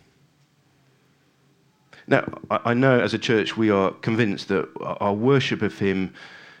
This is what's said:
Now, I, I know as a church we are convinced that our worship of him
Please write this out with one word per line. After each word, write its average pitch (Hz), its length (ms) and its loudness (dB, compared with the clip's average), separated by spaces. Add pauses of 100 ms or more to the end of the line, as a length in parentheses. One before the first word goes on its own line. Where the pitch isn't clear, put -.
(2000)
Now, - 200 2 (240)
I, 107 160 0
I 120 80 2
know 127 260 4
as 104 120 0
a 110 60 -2
church 107 380 0
we 110 140 2
are 98 200 2
convinced 110 580 -2
that 92 200 -2 (120)
our 101 320 -4
worship 123 480 0
of 101 180 -4
him 95 360 -2 (460)